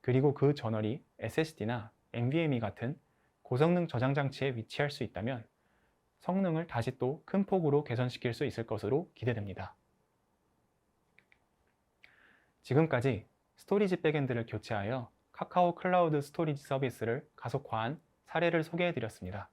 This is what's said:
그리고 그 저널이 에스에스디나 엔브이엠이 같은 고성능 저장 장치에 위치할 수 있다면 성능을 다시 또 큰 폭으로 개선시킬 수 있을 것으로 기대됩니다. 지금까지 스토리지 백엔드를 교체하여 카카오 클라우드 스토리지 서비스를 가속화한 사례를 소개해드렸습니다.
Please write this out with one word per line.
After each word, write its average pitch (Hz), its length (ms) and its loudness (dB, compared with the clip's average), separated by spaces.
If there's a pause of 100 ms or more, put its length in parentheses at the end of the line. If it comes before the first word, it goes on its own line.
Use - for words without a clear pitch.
그리고 135 320 4
그 143 200 4
저널이 110 480 -2 (180)
에스에스디나 113 720 -4 (200)
엔브이엠이 131 480 0
같은 117 400 -4 (440)
고성능 165 440 2
저장 127 260 0
장치에 135 420 -2
위치할 139 360 -4
수 139 120 -6
있다면 113 420 -6 (760)
성능을 175 480 0
다시 - 300 -4
또 135 280 -2
큰 196 200 0
폭으로 147 380 2
개선시킬 123 500 -2
수 147 120 -2
있을 113 200 -4
것으로 117 500 -2
기대됩니다. 101 600 -6 (2750)
지금까지 131 640 2 (300)
스토리지 196 420 2
백엔드를 135 480 0
교체하여 113 680 -4 (200)
카카오 175 440 2
클라우드 170 460 2
스토리지 151 420 -4
서비스를 131 720 -2
가속화한 127 640 -4 (260)
사례를 165 380 2
소개해드렸습니다. 117 880 -4